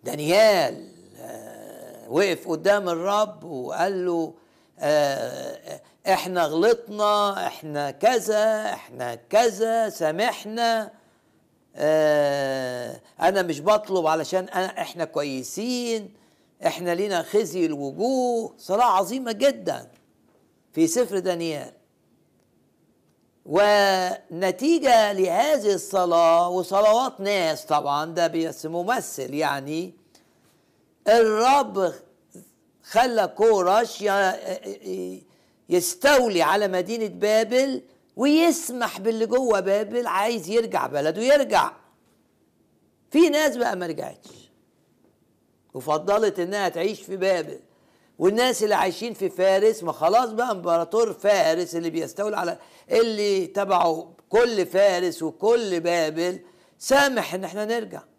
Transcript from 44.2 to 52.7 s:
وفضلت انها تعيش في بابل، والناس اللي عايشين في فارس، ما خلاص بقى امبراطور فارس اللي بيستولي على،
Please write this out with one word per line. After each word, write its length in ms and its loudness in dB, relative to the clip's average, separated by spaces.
وفضلت 640 0
انها 300 -2
تعيش 340 -4
في 140 -10
بابل، 440 -2
والناس 440 2
اللي 120 2
عايشين 400 -2
في 160 -4
فارس، 520 2
ما 100 -4
خلاص 380 2
بقى 200 -4
امبراطور 640 0
فارس 640 0
اللي 140 -4
بيستولي 460 -6
على، 220 -4